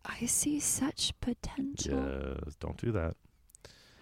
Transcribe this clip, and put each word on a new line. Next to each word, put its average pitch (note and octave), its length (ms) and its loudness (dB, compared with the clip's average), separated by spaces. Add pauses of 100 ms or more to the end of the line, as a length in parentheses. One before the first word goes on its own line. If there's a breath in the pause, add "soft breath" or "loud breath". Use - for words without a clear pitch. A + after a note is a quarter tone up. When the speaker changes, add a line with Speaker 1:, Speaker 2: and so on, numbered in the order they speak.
Speaker 1:
"I - 220 -4
see D4 320 2
such - 600 0
potential"? C2+ 1300 0
Speaker 2:
Yes, D2 140 -6
don't D#2 180 -2
do - 140 2
that. E2+ 240 2 (880 soft breath)